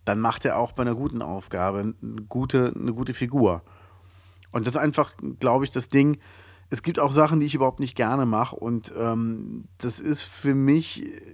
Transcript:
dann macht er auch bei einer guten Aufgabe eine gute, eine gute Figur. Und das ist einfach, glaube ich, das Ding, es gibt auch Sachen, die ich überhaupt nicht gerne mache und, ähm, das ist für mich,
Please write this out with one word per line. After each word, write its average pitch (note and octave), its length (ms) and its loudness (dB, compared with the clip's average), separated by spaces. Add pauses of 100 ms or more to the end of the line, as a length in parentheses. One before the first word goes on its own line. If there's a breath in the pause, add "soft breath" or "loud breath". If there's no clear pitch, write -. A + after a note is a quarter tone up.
dann G#2 140 2
macht A2+ 260 0
er C3 120 2
auch A#2+ 160 0
bei B2+ 100 -2
einer A#2+ 120 0
guten A#2+ 260 -6
Aufgabe F#2+ 580 -4
eine A2 360 -6 (140)
gute, B2+ 460 0
eine - 180 -4
gute B2+ 200 -6
Figur. A#2+ 500 2 (880 soft breath)
Und A#2 160 -2
das B2 80 0
ist D3+ 60 -2
einfach, D3 320 0 (260)
glaube B2+ 260 4
ich, C3 60 -6
das B2 180 -4
Ding, C#3+ 300 6 (540 loud breath)
es A#2+ 80 -2
gibt E3+ 180 -2
auch C#3+ 120 4
Sachen, D#3 280 6
die D3 60 2
ich C#3+ 80 -2
überhaupt C3 260 0
nicht C3 160 -4
gerne B2+ 300 2
mache A2+ 300 0
und, A2+ 420 -4
ähm, A2+ 680 -4 (120)
das A#2+ 220 -4
ist C#3+ 240 -2
für - 320 -2
mich, C#3 500 2 (280)